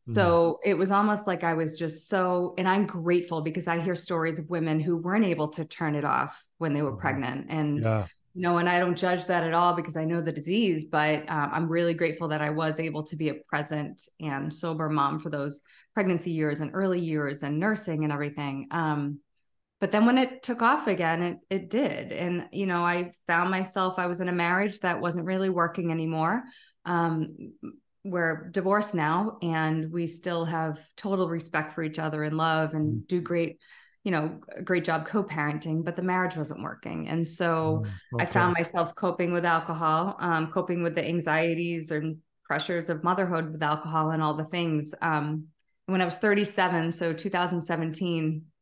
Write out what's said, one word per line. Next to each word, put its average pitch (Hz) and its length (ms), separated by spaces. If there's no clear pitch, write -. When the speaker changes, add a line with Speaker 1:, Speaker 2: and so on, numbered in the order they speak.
Speaker 1:
Mm. 117 60
Speaker 2:
So 170 500
it 202 100
was 185 160
almost 208 380
like 180 160
I 165 100
was 160 240
just 156 300
so, 180 500
and 185 80
I'm 190 200
grateful 175 540
because 160 280
I 170 100
hear 175 160
stories 165 460
of 156 100
women 160 300
who 170 160
weren't 185 280
able 156 260
to 160 140
turn 151 300
it 147 100
off 135 400
when 160 140
they 147 100
were 139 80
Speaker 1:
Mm-hmm. 117 100
Speaker 2:
pregnant. 135 480
And, 147 360
Speaker 1:
Yeah. 110 220
Speaker 2:
you 180 80
know, 175 160
and 175 100
I 175 120
don't 180 180
judge 180 280
that 175 180
at 160 100
all 175 200
because 165 220
I 160 80
know 170 160
the 160 120
disease, 160 540
but, 151 440
um, 151 220
I'm 160 160
really 170 260
grateful 165 340
that 151 140
I 147 80
was 156 300
able 156 240
to 156 120
be 156 120
a - 60
present 151 540
and 151 340
sober 160 360
mom 151 320
for 156 100
those 143 300
pregnancy 180 380
years 156 260
and 151 160
early 185 240
years 151 460
and 147 160
nursing 185 420
and 151 100
everything. 143 600
Um, 147 480
but 196 120
then 214 120
when 247 140
it 254 240
took 240 200
off 247 260
again, 170 340
it, 175 160
it 185 220
did. 240 400
And, 175 400
you 196 160
know, 175 180
I 175 280
found 175 240
myself, 185 480
I 180 60
was 180 140
in 180 80
a 175 40
marriage 180 480
that 175 200
wasn't 170 260
really 190 220
working 170 440
anymore. 165 500
Um, 170 440
we're 170 460
divorced 196 460
now 170 460
and 160 500
we 170 160
still 170 360
have 160 400
total 190 320
respect 160 440
for 165 120
each 156 160
other 151 240
and 151 120
love 160 380
and 151 200
Speaker 1:
Mm. 110 120
Speaker 2:
do 180 140
great, 170 380
you 208 80
know, 160 300
a - 60
great 180 200
job 160 240
co-parenting, 156 800
but 170 100
the 180 80
marriage 185 340
wasn't 147 280
working. - 420
And 165 180
so 160 600
Speaker 1:
Mm, 101 360
Speaker 2:
I 175 40
found 175 280
Speaker 1:
okay. 170 100
Speaker 2:
myself 170 340
coping 175 360
with 175 120
alcohol, 165 720
um, 160 320
coping 180 320
with 165 140
the 165 100
anxieties 165 840
and 156 240
pressures 165 460
of 160 160
motherhood 175 480
with 156 100
alcohol 156 480
and 160 100
all 151 140
the 156 120
things. 156 540
Um, 156 440
when 190 140
I 185 40
was 175 120
thirty-seven, 196 760
so 165 220
two 160 180
thousand 175 320
seventeen 160 840